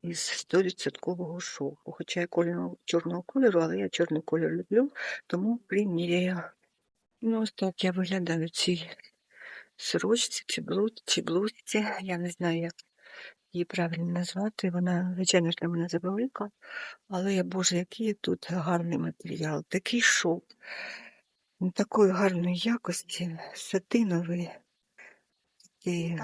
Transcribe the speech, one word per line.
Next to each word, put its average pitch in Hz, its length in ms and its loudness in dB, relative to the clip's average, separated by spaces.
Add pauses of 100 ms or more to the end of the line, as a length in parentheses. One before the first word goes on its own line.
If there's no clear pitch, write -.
із 170 180 -6
сто - 420 0
відсоткового 175 800 -4
шовку. 147 520 -8
Хоча - 280 -6
я 175 80 0
колір 170 300 2 (280)
чорного 170 360 0
кольору, 220 380 4
але 165 180 2
я 196 120 0
чорний 160 320 0
колір 160 300 2
люблю, 208 400 2 (360)
тому 208 300 0
приміряю. 180 840 0 (800)
Ну, 226 200 2
ось 214 100 0
так - 320 -2
я 185 80 2
виглядаю 175 540 0
в 170 40 -6
цій 170 400 -2 (840)
сорочці, - 720 0
чи - 140 -4
блуз-, 208 440 -2
чи - 160 0
блузці. 208 640 -2 (160)
Я 185 160 -4
не 175 120 -2
знаю, 170 300 0
як 170 140 -4 (800)
її 175 120 -2
правильно 170 460 -2
назвати. 185 580 -2
Вона, 180 460 0
звичайно 180 360 4
ж, 170 100 -4
для 170 60 -2
мене 170 200 0
завелика, 196 640 -2 (580)
але, 190 340 2
Боже, 180 340 2
який 208 360 -2
тут - 380 -4
гарний 170 460 0
матеріал, 160 720 -4
такий 233 340 0
шовк, - 440 2 (1160)
він 180 100 2
такої 202 400 4
гарної 180 460 2
якості, 175 800 -4 (140)
сатиновий, 175 960 0 (1400)
і 170 380 0